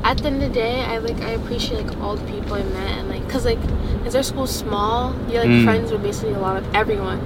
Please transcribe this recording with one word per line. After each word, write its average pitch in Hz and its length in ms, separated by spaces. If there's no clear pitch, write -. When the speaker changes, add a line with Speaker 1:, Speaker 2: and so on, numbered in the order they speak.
Speaker 1:
at 240 140
the - 100
end 277 160
of 269 60
the 247 40
day, 247 260
I, 226 80
like, 233 240
I 220 60
appreciate, 233 480
like, - 160
all 202 120
the - 80
people 208 220
I 202 80
met 190 200
and, - 100
like, - 200
'cause, 254 160
like, 233 140
'cause 233 120
our 269 80
school's 262 280
small, 214 640
you're, 233 120
like, 233 80
Speaker 2:
Mm. 120 140
Speaker 1:
friends - 280
with 104 120
basically - 320
a 196 40
lot 190 180
of 190 60
everyone. 202 520